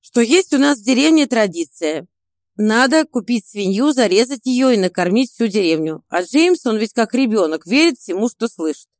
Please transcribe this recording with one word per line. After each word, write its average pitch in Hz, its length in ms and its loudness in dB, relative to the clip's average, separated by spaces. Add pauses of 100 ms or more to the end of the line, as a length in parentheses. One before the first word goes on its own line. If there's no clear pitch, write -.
что - 200 -2
есть 285 320 2
у 285 60 2
нас 277 200 2
в 202 40 -20
деревне 277 440 2
традиция. 170 800 -4 (480)
Надо 240 480 2
купить 233 420 -4
свинью, 202 460 -2
зарезать 240 520 0
ее 254 260 2
и 240 60 2
накормить 190 540 0
всю - 160 -4
деревню. 160 640 -2
А 180 140 -4
Джеймс, 320 440 0
он 226 100 -2
ведь 214 160 -4
как 226 220 -2
ребенок, 208 520 -2
верит 277 320 2
всему, 202 300 -4
что 233 200 -6
слышит. 160 400 -8 (120)